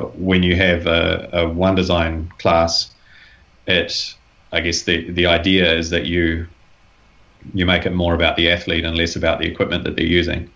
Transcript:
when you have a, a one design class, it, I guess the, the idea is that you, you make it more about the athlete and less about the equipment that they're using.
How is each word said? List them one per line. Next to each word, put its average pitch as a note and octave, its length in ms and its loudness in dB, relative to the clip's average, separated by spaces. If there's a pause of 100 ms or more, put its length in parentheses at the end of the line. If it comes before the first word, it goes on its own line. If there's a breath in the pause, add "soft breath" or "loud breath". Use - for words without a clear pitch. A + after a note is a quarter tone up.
(140)
when F#2 280 2
you F2+ 140 4
have F2 300 2
a, E2+ 460 0
a E2+ 160 0
one F#2 260 0
design E2+ 640 0
class, E2 520 0 (760 soft breath)
it, - 480 -2 (380)
I E2+ 80 -2
guess E2+ 240 -4
the, E2+ 260 -2
the F2 160 0
idea E2+ 480 4
is E2 160 -2
that D2+ 160 -2
you, E2+ 400 0 (1040)
you F#2 140 0
make F2+ 180 0
it F2+ 80 -2
more F2 220 0
about E2 220 2
the E2+ 140 2
athlete E2+ 340 -2
and E2 120 -4
less E2 200 -2
about D#2+ 240 -2
the E2 60 -4
equipment E2+ 380 -4
that - 120 -6
they're E2 100 0
using. E2 500 0